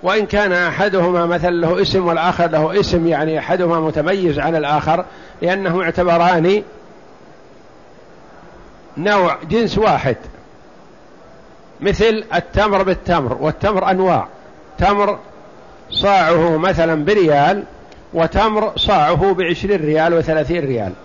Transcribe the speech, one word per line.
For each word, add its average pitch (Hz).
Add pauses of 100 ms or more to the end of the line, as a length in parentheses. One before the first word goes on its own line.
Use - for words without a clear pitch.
وإن 196
كان 202
أحدهما 175
مثلا 170
له 175
اسم 190
والآخر 170
له 160
اسم، 175
يعني 156
أحدهما 170
متميز 160
عن 156
الآخر 151 (380)
لأنه 185
يعتبران 175 (2250)
نوع 180 (140)
جنس 208
واحد، 143 (1600)
مثل 208 (100)
التمر 196
بالتمر، 170
والتمر 190
أنواع، 180 (520)
تمر 202 (720)
صاعه 170
مثلا 165
بريال، 175 (480)
وتمر 214
صاعه 185
بعشرين 180
ريال 156
وثلاثين 160
ريال 113 (120)